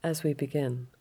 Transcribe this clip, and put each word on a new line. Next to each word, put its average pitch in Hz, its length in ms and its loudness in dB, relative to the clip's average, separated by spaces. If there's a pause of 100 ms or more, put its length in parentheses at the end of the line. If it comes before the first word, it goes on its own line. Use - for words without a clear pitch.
As 160 200 0
we 151 100 4
begin 135 540 -2 (120)